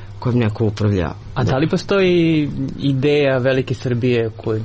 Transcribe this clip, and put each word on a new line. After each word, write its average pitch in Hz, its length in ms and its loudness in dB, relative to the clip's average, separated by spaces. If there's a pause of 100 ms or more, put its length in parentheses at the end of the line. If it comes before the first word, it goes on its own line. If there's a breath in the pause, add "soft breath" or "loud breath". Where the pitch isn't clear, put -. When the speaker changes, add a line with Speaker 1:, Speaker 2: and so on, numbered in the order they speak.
(180 loud breath)
Speaker 1:
kojom 123 200 0
neko 110 260 0
upravlja. 101 480 0 (220)
Speaker 2:
A 135 100 0
da 120 120 0
li 156 120 0
postoji 170 800 2 (280)
ideja 139 600 2
Velike 131 360 0
Srbije 120 600 0
koji, 110 280 -4